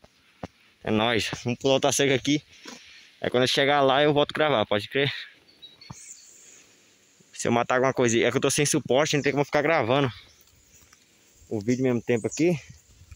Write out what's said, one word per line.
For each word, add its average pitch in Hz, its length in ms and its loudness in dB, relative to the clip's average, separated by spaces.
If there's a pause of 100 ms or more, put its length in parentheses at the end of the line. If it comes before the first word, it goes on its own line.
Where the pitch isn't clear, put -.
(840)
É - 80 -4
nóis. 110 400 0 (120)
Vamos 120 140 -4
pular 135 180 2
outra 139 160 2
cerca 139 220 2
aqui. 143 300 -2 (760)
Aí - 120 -4
quando 123 120 2
eu 127 40 2
chegar 143 340 2
lá 135 220 4
eu 151 100 4
volto 143 200 0
gravar, 139 340 2
pode 104 220 -2
crer? 135 220 0 (2250)
Se - 140 -6
eu - 40 2
matar 120 240 0
alguma 127 180 2
coisa, 117 260 2
é 110 100 2
que 120 80 -2
eu 123 40 0
tô 139 100 0
sem 147 140 0
suporte, 147 500 0
não 135 80 -2
tem 139 80 0
como 139 140 -2
ficar 151 180 0
gravando 139 480 0 (1400)
o 113 100 -6
vídeo 123 260 -2
ao 127 80 2
mesmo 113 80 -2
tempo 113 260 -2
aqui. 160 320 0 (560)